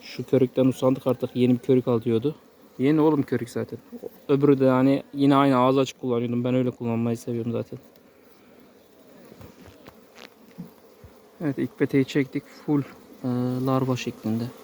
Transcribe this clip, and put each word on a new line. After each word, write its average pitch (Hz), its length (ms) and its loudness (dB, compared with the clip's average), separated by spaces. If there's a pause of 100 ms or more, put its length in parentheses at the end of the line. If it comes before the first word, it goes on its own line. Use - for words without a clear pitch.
"Şu - 240 -12
körükten 127 400 2
usandık 131 420 0
artık, 127 280 -4
yeni 123 180 4
bir 120 60 0
körük 127 280 2
al." 120 140 0
diyordu. 120 340 -2 (440)
Yeni 147 220 2
oğlum 151 220 2
körük 120 260 -4
zaten. 117 300 -8 (500)
Öbürü 139 300 4
de 131 60 2
yani 131 380 4 (100)
yine 139 220 4
aynı 139 220 4
ağzı 131 220 2
açık - 220 -4
kullanıyordum. 120 420 -4
Ben 123 120 -2
öyle 127 160 0
kullanmayı 117 460 -4
seviyorum 117 340 -6
zaten. 120 280 -8 (3750)
Evet, 143 140 -4
ilk 131 200 -6
peteği 135 280 0
çektik. 139 380 -4 (220)
Full, 147 160 0 (420)
e, 127 40 -6 (380)
larva 131 300 0
şeklinde. 113 480 -6 (200)